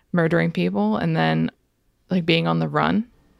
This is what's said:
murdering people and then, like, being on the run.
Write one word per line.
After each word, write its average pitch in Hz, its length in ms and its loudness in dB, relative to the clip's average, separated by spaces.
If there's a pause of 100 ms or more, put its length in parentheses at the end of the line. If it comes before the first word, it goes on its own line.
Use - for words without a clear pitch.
(100)
murdering 165 420 2
people 202 440 -2
and 165 180 -2
then, 160 360 0 (600)
like, 185 140 0
being 165 240 2
on 165 120 0
the 160 80 -2
run. 151 380 0 (340)